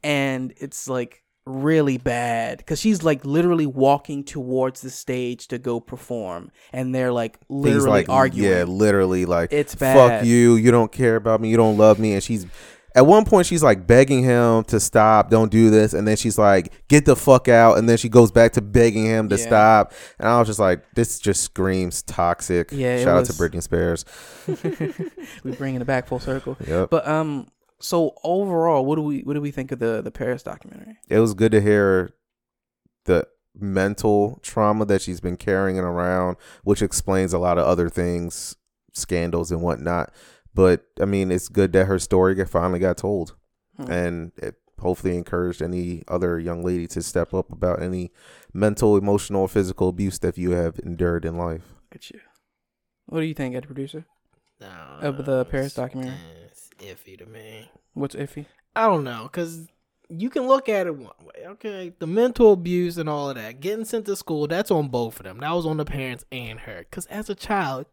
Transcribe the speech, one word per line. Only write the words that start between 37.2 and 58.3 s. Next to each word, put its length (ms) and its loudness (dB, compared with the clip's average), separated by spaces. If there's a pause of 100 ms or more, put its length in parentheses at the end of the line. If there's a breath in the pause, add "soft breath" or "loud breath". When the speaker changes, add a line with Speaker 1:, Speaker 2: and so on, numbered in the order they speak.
Speaker 2:
a 60 -2
lot 200 0
of 80 2
other 220 0
things, 680 -6 (360)
scandals 580 -4
and 120 -6
whatnot. 500 -4 (420 soft breath)
But, 300 2 (160)
I 40 0
mean, 260 -2
it's 180 -4
good 240 0
that 140 2
her 120 -2
story 360 0
get, 140 -4
finally 320 -2
got 180 0
told. 360 -6 (420)
Speaker 1:
Hmm. 140 -12
Speaker 2:
And 460 -6
it 200 -14 (240)
hopefully 360 -4
encouraged 460 -6
any 460 -8
other 300 -4
young 240 -8
lady 260 -4
to 140 -10
step 300 -6
up 200 -6
about 300 -4
any 280 -8 (420 soft breath)
mental, 440 0
emotional, 520 -2
physical 400 -2
abuse 300 -6
that 180 -4
you 140 -4
have 320 -4
endured 420 -6
in 120 -8
life. 260 -8 (280)
Speaker 1:
Look 60 -20
at 140 -20
you. 100 -20 (840)
What 140 -6
do 60 -4
you 80 -8
think, 200 -10
Ed 120 -10
Producer? 380 -14 (560)
Speaker 3:
Nah, 400 -20
Speaker 1:
Of 240 -8
the 220 -2
Paris 220 -8
Speaker 3:
it's, 80 -16
Speaker 1:
documentary? 380 -10 (320)
Speaker 3:
it's 220 -20 (120)
iffy 380 -20
to 80 -20
me. 440 -20 (240)
Speaker 1:
What's 200 -10
iffy? 300 -14 (320)